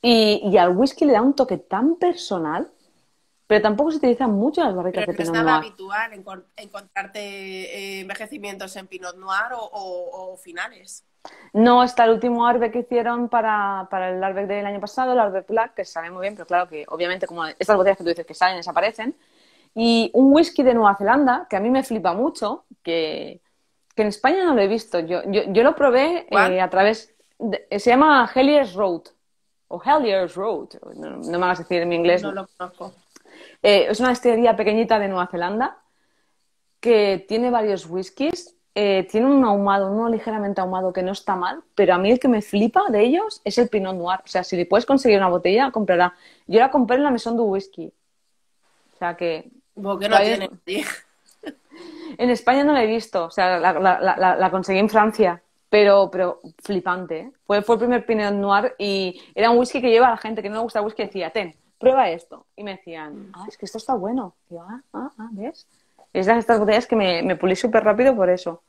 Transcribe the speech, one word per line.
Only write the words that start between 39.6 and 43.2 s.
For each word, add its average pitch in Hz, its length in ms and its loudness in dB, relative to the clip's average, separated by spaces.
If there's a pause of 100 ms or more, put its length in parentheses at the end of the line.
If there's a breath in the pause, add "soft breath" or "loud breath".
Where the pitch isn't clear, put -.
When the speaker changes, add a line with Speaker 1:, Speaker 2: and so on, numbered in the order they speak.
Speaker 1:
uno 226 180 -2
ligeramente 214 500 -4
ahumado 185 340 -4
que 185 100 -4
no 185 80 -4
está 202 240 -4
mal, 196 260 -6 (140)
pero 185 180 4
a 175 60 2
mí 196 120 2
el 254 80 4
que 277 80 0
me 220 140 2
flipa 220 480 0
de 208 140 2
ellos 359 400 0